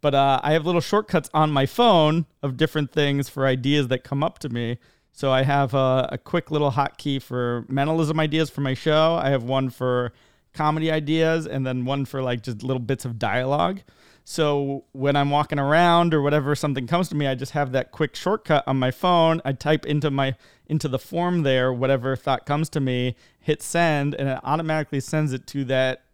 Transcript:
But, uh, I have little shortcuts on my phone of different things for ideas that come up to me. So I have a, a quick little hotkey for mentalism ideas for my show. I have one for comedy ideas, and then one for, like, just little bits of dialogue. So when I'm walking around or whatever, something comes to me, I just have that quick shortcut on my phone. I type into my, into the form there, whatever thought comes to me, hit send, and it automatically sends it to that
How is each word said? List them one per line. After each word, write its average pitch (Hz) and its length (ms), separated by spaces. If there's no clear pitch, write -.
But, 143 140
uh, 139 300
I 151 80
have 156 120
little 175 160
shortcuts 202 540
on 156 160
my 139 160
phone 165 600
of 131 120
different 147 360
things 139 360
for 135 160
ideas 135 440
that 127 160
come 139 180
up - 160
to 151 100
me. 120 300
So 139 180
I 131 120
have 139 320
a, 131 380
a 131 60
quick - 320
little 147 200
hotkey 139 500
for 120 480
mentalism 156 500
ideas 156 300
for - 140
my 135 120
show. 160 460
I 135 100
have 135 120
one 131 260
for 123 440
comedy 156 360
ideas, 160 560
and 135 200
then 127 180
one 135 220
for, 135 160
like, 123 200
just 113 200
little 131 180
bits 123 240
of 117 140
dialogue. 135 600
So 143 680
when 139 240
I'm 143 140
walking 147 280
around 170 560
or 147 80
whatever, 143 320
something 135 320
comes 170 220
to - 80
me, 147 100
I 135 80
just 131 180
have 143 200
that 127 180
quick - 240
shortcut 175 520
on 135 120
my 127 140
phone. 165 520
I 139 80
type 151 320
into 147 260
my, 135 260
into 151 220
the 131 100
form 175 440
there, 131 300
whatever 131 440
thought 131 300
comes 147 240
to 151 100
me, 123 360
hit 151 220
send, 147 520
and 135 140
it 131 160
automatically 156 560
sends 151 320
it 131 160
to 139 160
that 131 380